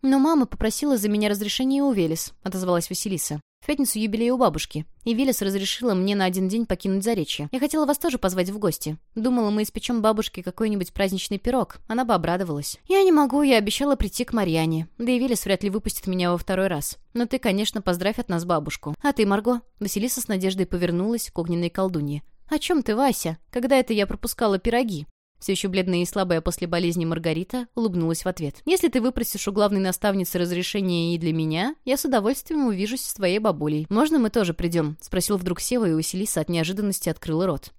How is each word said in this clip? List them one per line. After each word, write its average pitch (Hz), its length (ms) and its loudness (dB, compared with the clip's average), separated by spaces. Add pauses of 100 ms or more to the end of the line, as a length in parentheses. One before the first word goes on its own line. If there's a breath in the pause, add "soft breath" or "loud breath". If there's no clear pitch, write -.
"Но 269 160 4
мама 285 280 4
попросила 269 500 0
за 208 120 0
меня 208 200 2
разрешения 233 540 0
у 277 100 2
Велес", — 165 400 0 (100)
отозвалась 185 460 -2
Василиса. 175 520 -4 (220)
"В - 40 -12
пятницу 277 320 0
юбилей 220 320 0
у 254 80 0
бабушки, 156 480 0 (180)
и 233 80 0
Велес 247 300 2
разрешила 196 500 -2
мне 190 240 2
на 190 80 2
один 185 240 0
день 226 160 -2
покинуть 196 400 -2
Заречье. 185 480 -2
Я 254 80 -2
хотела 302 240 2
вас 294 140 2
тоже 294 180 -2
позвать 185 320 0
в 202 100 -6
гости. 160 380 -2 (180)
Думала, 226 360 2
мы 214 140 2
испечем 226 360 -4
бабушке 214 420 0
какой-нибудь 202 520 -4
праздничный 196 420 -2
пирог. 240 400 -2 (100)
Она 233 200 -2
бы 226 80 4
обрадовалась". 170 640 -2 (100)
"Я 392 140 6
не 370 100 8
могу, 285 300 6
я 269 160 6
обещала 262 380 0
прийти 220 280 -2
к - 80 -8
Марьяне. 160 640 2
Да 240 160 0
и 247 60 4
Велес 240 260 0
вряд 190 180 0
ли 208 60 -2
выпустит - 380 -4
меня 180 260 0
во 175 60 0
второй 190 300 0
раз. 151 280 -4 (160)
Но 233 140 0
ты, 262 120 -2
конечно, 208 440 0
поздравь 185 360 0
от - 120 -6
нас 170 160 -2
бабушку. 156 560 -2
А 190 100 2
ты, 214 140 4
Марго?" 214 340 2 (200)
Василиса 208 420 -2
с - 60 -10
надеждой 190 360 0
повернулась 180 680 -2
к - 80 -8
огненной 170 300 -2
колдунье. 160 540 -2 (260)
"О 302 100 0
чем 302 240 0
ты, 214 140 0
Вася? 226 400 0 (140)
Когда 247 260 2
это 254 160 2
я 202 140 2
пропускала 196 520 0
пироги?" 220 480 0 (340)
Все - 120 -2
еще 190 180 -2
бледная 180 320 0
и - 20 2
слабая 175 380 0
после 175 240 -4
болезни 170 400 0
Маргарита 165 680 -4
улыбнулась 175 520 0
в - 20 0
ответ. 165 280 -6 (100)
"Если 349 220 2
ты 247 120 2
выпросишь 233 480 -2
у 208 40 -4
главной 202 280 2
наставницы 190 580 0
разрешения 175 760 0
и 170 40 -2
для 160 140 0
меня, 160 420 0 (120)
я 254 100 2
с - 80 -4
удовольствием 262 600 0
увижусь 214 340 -2
с - 140 -8
твоей 190 240 0
бабулей. 156 500 0
Можно 302 300 2
мы 226 100 2
тоже 175 240 0
придем?" — 165 480 -2
спросил 185 380 -2
вдруг 180 220 -2
Сева, 233 280 0
и 160 60 2
Василиса 170 480 -2
от - 80 -4
неожиданности 185 580 -2
открыла 160 380 -2
рот. 156 320 -4